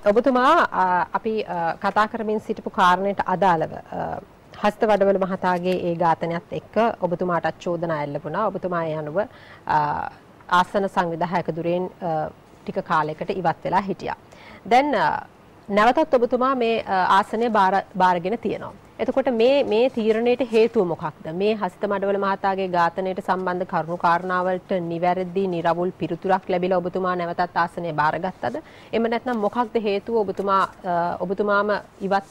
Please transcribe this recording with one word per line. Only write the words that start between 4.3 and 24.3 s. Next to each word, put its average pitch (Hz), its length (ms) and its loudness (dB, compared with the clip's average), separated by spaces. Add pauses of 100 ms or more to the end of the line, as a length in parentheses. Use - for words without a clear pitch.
හස්ත - 280 -2
වඩවල 196 380 4
මහතාගේ 180 640 0
ඒ 170 120 -2
ඝාතනයත් 170 560 0
එක්ක - 240 -10 (260)
ඔබතුමාටත් 170 580 -2
චෝදනා 165 440 -4
එල්ල 143 160 -6
වුණා. 170 280 -4
ඔබතුමා 180 380 -4
ඒ 156 100 -4
අනුව, 151 220 -6 (460)
අ, - 140 2 (720)
ආසන 190 380 2
සංවිධායක 170 640 -2
දුරෙන්, 170 380 -2 (100)
අ, 160 300 -4 (280)
ටික - 260 -10
කාලයකට 156 460 -2
ඉවත් 185 320 -2
වෙලා 175 200 0
හිටියා. 190 340 -6 (500)
දැන්, 254 300 4
අ, - 320 0 (420)
නැවතත් 240 440 2
ඔබතුමා 254 420 2
මේ, 226 280 0
අ, 190 280 0
ආසනය 214 380 2
බාර, 196 340 4 (100)
බාරගෙන 185 440 2
තියෙනවා. - 360 -6 (200)
එතකොට 254 340 0
මේ, 254 360 4
මේ 220 260 2
තීරණයට 233 520 2
හේතුව 226 460 2
මොකක්ද? 160 460 -6
මේ 202 220 0
හසිත 202 280 -6
මඩවල 202 340 0
මහතාගේ 196 500 -2
ඝාතනයට 180 520 0
සම්බන්ධ 185 460 -2
කරුණු 170 320 -4
කාරණාවලට 180 840 0